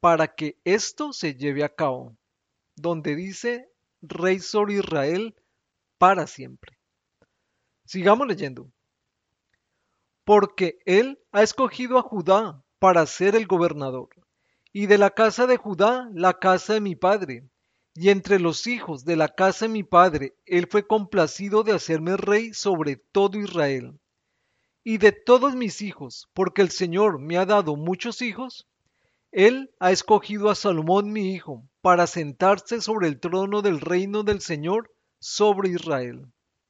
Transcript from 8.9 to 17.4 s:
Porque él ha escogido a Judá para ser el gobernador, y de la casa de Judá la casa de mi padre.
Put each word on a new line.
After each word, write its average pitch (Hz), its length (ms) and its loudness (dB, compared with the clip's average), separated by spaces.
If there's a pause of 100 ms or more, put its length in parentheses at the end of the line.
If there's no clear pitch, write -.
Porque 196 640 2
él 233 340 2 (120)
ha 208 100 4
escogido 254 560 0
a 247 40 4
Judá 190 640 -2 (140)
para 180 260 4
ser 196 320 0
el 220 100 0
gobernador, 147 640 -2 (640)
y 202 140 -4
de 202 100 6
la 202 140 4
casa 226 360 2
de 247 120 2
Judá 220 560 0
la 180 240 2
casa 190 340 2
de 220 80 0
mi 196 160 -6
padre. 175 500 -2 (480)